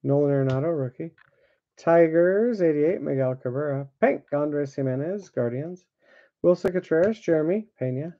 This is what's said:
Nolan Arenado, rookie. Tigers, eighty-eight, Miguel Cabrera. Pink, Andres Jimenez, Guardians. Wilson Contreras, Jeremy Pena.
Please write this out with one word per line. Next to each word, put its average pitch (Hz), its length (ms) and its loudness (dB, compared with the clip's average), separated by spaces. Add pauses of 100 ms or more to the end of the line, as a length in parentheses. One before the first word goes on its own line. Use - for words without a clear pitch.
Nolan 143 300 2
Arenado, 139 440 0
rookie. 143 360 -8 (640)
Tigers, 175 800 4
eighty-eight, 156 400 2
Miguel 135 360 -2
Cabrera. 139 500 -4 (140)
Pink, 226 320 0
Andres 147 420 -4
Jimenez, 143 540 -4
Guardians. 135 580 -6 (560)
Wilson 180 300 2
Contreras, 180 480 0
Jeremy 170 480 0 (100)
Pena. 131 420 -6